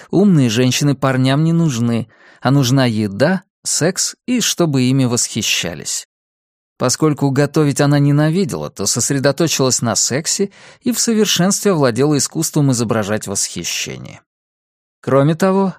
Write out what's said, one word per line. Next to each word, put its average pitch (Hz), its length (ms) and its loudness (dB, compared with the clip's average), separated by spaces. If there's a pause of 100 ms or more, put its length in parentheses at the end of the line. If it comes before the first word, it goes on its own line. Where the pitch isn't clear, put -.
(120)
умные 165 380 4
женщины 127 460 2
парням 131 480 0
не 165 100 2
нужны, 120 540 0 (340)
а 127 100 0
нужна 135 340 2
еда, 110 580 0 (200)
секс - 520 -4 (100)
и 123 160 -2
чтобы 139 420 0
ими 131 220 2
восхищались. - 1040 -4 (680)
Поскольку 143 540 0
готовить 143 480 0
она 143 200 4
ненавидела, 143 680 0
то - 160 -8
сосредоточилась 135 960 0
на 117 140 0
сексе 170 560 -2 (300)
и 247 100 -2
в 233 80 -4
совершенстве 202 720 0
овладела 143 460 2
искусством 147 540 0
изображать 110 560 -2
восхищение. 82 960 -8 (800)
Кроме 139 340 2
того, 190 440 0